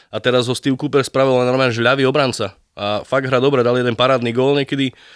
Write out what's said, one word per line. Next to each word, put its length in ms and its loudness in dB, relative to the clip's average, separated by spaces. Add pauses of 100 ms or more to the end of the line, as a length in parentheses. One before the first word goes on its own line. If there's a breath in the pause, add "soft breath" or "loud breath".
a 80 -10
teraz 300 0
ho 80 -2
Steve 200 -2
Cooper 280 -2
spravil 340 0
len 120 0
normálne, 220 0
že 100 -4
ľavý 240 2
obranca. 500 0 (180)
A 300 -6
fakt 240 -4
hrá 160 0
dobre, 240 2
dal 80 2
jeden 240 -2
parádny 320 0
gól 240 0
niekedy, 400 -4 (220 loud breath)